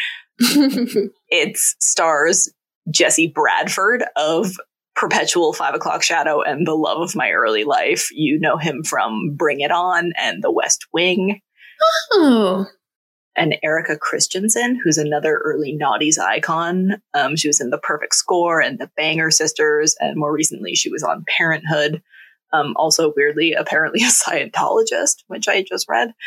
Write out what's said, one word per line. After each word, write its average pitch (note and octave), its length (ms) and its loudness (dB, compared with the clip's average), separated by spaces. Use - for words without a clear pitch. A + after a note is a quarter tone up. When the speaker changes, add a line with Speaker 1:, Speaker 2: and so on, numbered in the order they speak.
Speaker 1:
<laughs> B3 680 2
Speaker 2:
It D#3+ 280 0
stars - 960 2
Jesse D#3+ 440 2
Bradford G3 680 0
of E3 360 0
Perpetual F3 600 2
Five C#3+ 200 -2
O'Clock D3+ 300 -4
Shadow D#3 380 2
and D3 240 -2
The D#3 80 0
Love D3+ 260 0
of - 160 -4
My G#2+ 160 -2
Early G#2+ 320 2
Life. A2+ 480 0
You D3+ 260 0
know D#3 200 0
him D#3 260 -4
from A2+ 500 -2
Bring D3 260 -2
It D3 120 -2
On F3 440 0
and A2 260 -4
The - 100 0
West - 400 -2
Wing. F#3 480 0
Speaker 1:
Oh. A3 540 4
Speaker 2:
And D3+ 260 2
Erica D#3 340 0
Christensen, A3 840 -2
who's D#3+ 160 2
another D3 460 0
early D3 360 -2
noughties D3 380 0
icon. E3+ 800 0
Um, C#3+ 220 0
she D3+ 120 -2
was D3 120 2
in B2 100 -4
The D3 80 -2
Perfect - 360 -4
Score E3+ 460 2
and C3+ 180 0
The E3 180 -10
Banger D#3+ 340 0
Sisters, D3+ 680 2
and D3 180 -2
more D3+ 140 0
recently - 420 -4
she - 160 -2
was - 140 -6
on - 200 -2
Parenthood. D#3 640 0
Um, D3 240 0
also, D#3 400 2
weirdly, D3+ 360 2
apparently D#3 500 0
a B3 60 4
Scientologist, - 1200 0
which - 200 -8
I G3 140 2
just - 260 -8
read. A#3 240 0